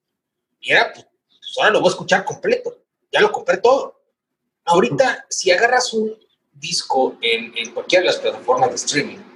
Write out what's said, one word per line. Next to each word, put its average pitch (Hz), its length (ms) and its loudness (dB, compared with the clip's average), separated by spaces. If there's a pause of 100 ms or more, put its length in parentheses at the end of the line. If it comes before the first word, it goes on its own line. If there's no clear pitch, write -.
(600)
y 127 120 -6
era, 190 200 2
pues, - 140 -20
pues, - 540 -20
ahora 190 120 4
lo 185 100 2
voy 180 80 4
a - 20 4
escuchar 180 340 -2
completo, - 520 -4 (340)
ya 151 100 2
lo 214 100 4
compré - 260 -2
todo. 240 440 2 (640)
Ahorita, 240 640 2
si - 220 0
agarras 233 420 2
un 220 220 -4 (380)
disco 139 680 -4
en, 117 360 -4
en 113 160 -10
cualquiera 175 280 2
de 165 60 0
las 135 100 0
plataformas - 520 -2
de - 60 -6
streaming, - 420 -4 (180)